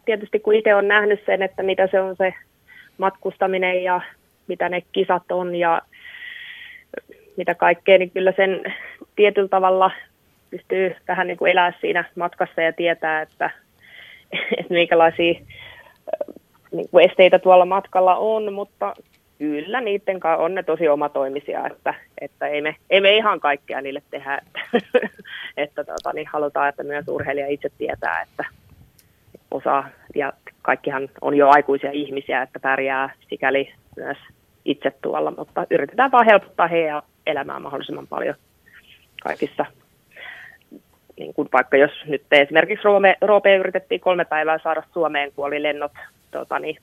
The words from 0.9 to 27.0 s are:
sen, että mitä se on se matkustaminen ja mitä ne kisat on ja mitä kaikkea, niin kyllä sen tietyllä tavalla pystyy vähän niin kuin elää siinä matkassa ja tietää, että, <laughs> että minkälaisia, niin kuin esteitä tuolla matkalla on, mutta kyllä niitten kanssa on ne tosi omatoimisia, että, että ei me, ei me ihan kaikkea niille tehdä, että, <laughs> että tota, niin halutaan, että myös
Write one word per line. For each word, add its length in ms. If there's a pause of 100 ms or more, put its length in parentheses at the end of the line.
sen, 160
että 200
mitä 280
se 100
on 160
se 180 (640)
matkustaminen 840
ja 180 (460)
mitä 220
ne 140 (100)
kisat 400
on 220
ja 280 (1500)
mitä 180
kaikkea, 440
niin 120
kyllä 260
sen 380 (420)
tietyllä 320
tavalla 420 (600)
pystyy 460 (120)
vähän 180
niin 100
kuin 160
elää 280
siinä 240 (100)
matkassa 480
ja 100
tietää, 500
että, 280 (560)
<laughs> 520
että 160
minkälaisia, 640 (1300)
niin 180
kuin 200
esteitä 280
tuolla 260
matkalla 520
on, 360
mutta 420 (440)
kyllä 420
niitten 400
kanssa 240
on 100
ne 80
tosi 260
omatoimisia, 800
että, 280 (260)
että 260
ei 160
me, 140 (140)
ei 100
me 160
ihan 240
kaikkea 400
niille 300
tehdä, 360
että, 140 (520)
<laughs> 440
että 280
tota, 280
niin 140
halutaan, 420
että 140
myös 260